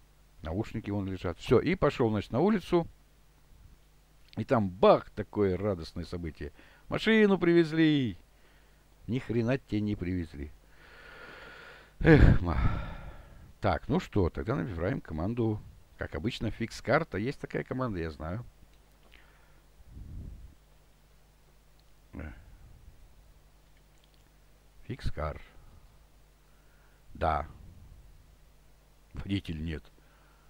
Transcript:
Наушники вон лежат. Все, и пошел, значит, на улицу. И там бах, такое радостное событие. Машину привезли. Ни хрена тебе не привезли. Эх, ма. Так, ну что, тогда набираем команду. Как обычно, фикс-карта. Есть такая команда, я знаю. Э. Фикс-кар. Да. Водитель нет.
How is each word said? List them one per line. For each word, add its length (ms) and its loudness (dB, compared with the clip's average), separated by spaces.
Наушники 480 -6
вон 180 -4
лежат. 300 -6
Все, 220 6
и 160 0
пошел, 340 2
значит, 220 -2
на 80 0
улицу. 460 2
И 80 -4
там 240 2
бах, 420 4
такое 460 0
радостное 480 -4
событие. 480 -8
Машину 500 6
привезли. 800 4
Ни 120 -2
хрена 400 -2
тебе 220 -4
не 140 0
привезли. 560 -6
Эх, 400 10
ма. 180 0
Так, 280 -2
ну 120 0
что, 300 0
тогда 260 -4
набираем 440 -4
команду. 600 -4
Как 200 -10
обычно, 340 -4
фикс-карта. 680 -4
Есть 200 -6
такая 240 -6
команда, 380 -6
я 100 -4
знаю. 340 -8
Э. 180 -12
Фикс-кар. 520 -4
Да. 320 0
Водитель 480 -6
нет. 220 -8